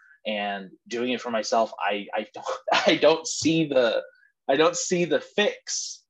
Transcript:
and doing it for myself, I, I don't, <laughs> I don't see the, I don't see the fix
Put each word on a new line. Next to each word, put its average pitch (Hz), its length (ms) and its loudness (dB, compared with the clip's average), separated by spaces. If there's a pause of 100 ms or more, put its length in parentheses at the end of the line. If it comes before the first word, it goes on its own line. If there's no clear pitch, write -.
(240)
and 101 460 -6 (160)
doing 120 240 -4
it 120 100 -4
for 120 120 -8
myself, 113 480 0
I, 101 340 -4
I 110 180 -6
don't, - 140 -16 (260)
<laughs> - 140 2
I 180 100 6
don't 156 300 4
see 160 400 0
the, 123 360 2 (460)
I 135 80 2
don't 165 200 4
see 175 280 -2
the 151 160 2
fix - 880 -6